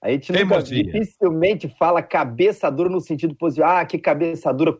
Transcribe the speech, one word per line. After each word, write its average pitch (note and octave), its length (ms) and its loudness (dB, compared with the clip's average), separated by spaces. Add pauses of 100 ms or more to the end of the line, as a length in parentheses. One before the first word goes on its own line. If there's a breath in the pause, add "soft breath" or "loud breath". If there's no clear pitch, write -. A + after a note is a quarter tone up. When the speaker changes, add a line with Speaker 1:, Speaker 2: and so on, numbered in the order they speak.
Speaker 1:
A A2+ 100 -4
gente C#3 220 -2
nunca, G3 300 2
Speaker 2:
Teimosia. C#3 220 -2
Speaker 1:
dificilmente F#3 840 0
fala E3+ 340 2
cabeça D#3 680 0
dura E3 180 0
no F3+ 120 -2
sentido D#3 340 -4
positivo. D#3 320 0
"Ah, F3 180 4
que - 140 -6
cabeça D#3+ 560 0
dura, C3+ 260 0